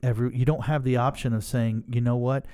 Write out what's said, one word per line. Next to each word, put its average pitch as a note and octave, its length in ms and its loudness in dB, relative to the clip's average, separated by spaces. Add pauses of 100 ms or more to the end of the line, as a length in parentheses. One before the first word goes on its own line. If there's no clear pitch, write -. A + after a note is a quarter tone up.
Every, B2 320 0
you B2+ 120 0
don't D3+ 180 2
have D3 200 0
the B2+ 120 2
option B2 380 0
of G#2+ 100 -2
saying, A2+ 440 -2
"You A#2+ 120 0
know A#2+ 160 2
what? B2+ 380 -2